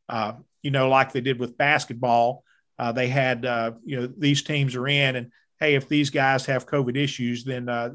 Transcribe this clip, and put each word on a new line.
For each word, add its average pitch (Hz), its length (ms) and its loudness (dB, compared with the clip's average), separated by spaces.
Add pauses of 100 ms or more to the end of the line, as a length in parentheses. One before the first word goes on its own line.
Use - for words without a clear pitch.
uh, 113 240 -4 (300)
you 143 80 -2
know, 131 180 4
like 131 220 4
they 131 100 -2
did 127 180 -2
with 123 160 -6
basketball. 123 880 2 (360)
Uh, 120 120 -2
they 127 160 -2
had, 127 360 0
uh, 117 280 -2 (120)
you 135 160 -6
know, 123 80 -4 (120)
these 143 240 2
teams 139 320 -2
are 127 120 -2
in, 139 280 2
and, 117 160 -8 (280)
hey, 151 140 2
if 143 160 0
these 147 220 2
guys 135 340 2
have 131 220 -2
covid 127 280 -2
issues, 120 480 -2
then, 123 240 -8
uh, 120 280 -4